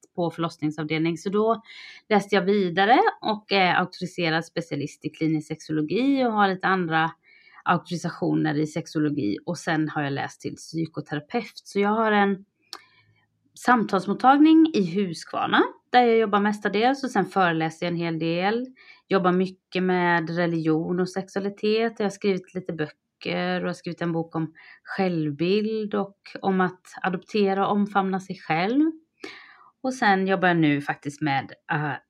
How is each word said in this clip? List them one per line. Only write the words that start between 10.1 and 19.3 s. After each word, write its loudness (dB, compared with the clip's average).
läst -8
till -10
psykoterapeut. -8
Så -6
jag 2
har 2
en 2
samtalsmottagning 4
i 0
Huskvarna 0
där 6
jag 4
jobbar 2
mestadels, 0
och -4
sen 2
föreläser 0
jag -2
en -4
hel -4
del. -2
Jobbar 2